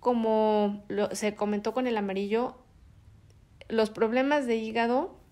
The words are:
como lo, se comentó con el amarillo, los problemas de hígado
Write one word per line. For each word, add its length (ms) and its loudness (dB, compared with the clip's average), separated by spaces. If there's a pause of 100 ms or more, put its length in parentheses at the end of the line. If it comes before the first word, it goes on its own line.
como 880 2
lo, 260 -2
se 200 -2
comentó 400 -2
con 120 -2
el 100 -2
amarillo, 600 -2 (1120)
los 220 2
problemas 560 2
de 100 0
hígado 600 0 (160)